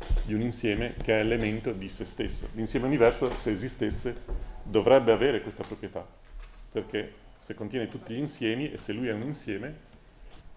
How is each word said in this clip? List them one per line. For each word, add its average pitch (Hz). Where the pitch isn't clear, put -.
di 107
un 107
insieme 117
che 113
è -
elemento 110
di 95
se -
stesso. -
L'insieme 117
universo, 123
se -
esistesse, 107
dovrebbe 113
avere 110
questa 107
proprietà, 95
perché 107
se -
contiene 110
tutti -
gli 120
insiemi, 139
e -
se -
lui 120
è -
un 107
insieme, 139